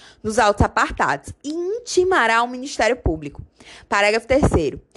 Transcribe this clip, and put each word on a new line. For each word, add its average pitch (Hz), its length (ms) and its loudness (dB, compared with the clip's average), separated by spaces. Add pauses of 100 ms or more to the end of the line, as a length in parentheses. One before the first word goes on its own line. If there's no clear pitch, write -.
(220)
nos 214 160 -2
autos 208 240 4
apartados 202 720 -2 (100)
e 277 60 -10
intimará 349 920 0
ao 240 80 0
Ministério 254 500 -4
Público. 156 440 -6 (480)
Parágrafo 214 380 2
terceiro. 208 520 2 (180)